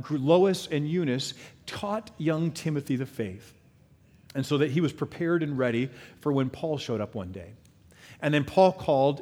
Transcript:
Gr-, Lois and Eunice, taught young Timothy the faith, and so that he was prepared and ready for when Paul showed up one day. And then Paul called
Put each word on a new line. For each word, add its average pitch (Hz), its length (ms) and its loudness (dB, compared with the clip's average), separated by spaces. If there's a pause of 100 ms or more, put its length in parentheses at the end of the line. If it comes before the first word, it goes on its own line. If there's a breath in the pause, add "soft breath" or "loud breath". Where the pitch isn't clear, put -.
Gr-, 151 160 -4
Lois 180 500 4
and 147 220 -2
Eunice, 147 460 -2 (320 loud breath)
taught 214 500 -6
young 160 340 0
Timothy 147 460 -2
the 131 80 -4
faith, 104 480 -8 (800)
and 135 120 -4
so 147 100 2
that 147 140 2
he 143 100 0
was 160 140 0
prepared 170 480 -2
and 147 160 -2
ready 123 320 2 (320 loud breath)
for 147 100 0
when 135 160 2
Paul 151 300 -4
showed 113 240 -4
up 101 120 -8
one 92 160 -8
day. 95 200 -14 (720 loud breath)
And 147 100 0
then 147 120 2
Paul 190 280 6
called 143 500 2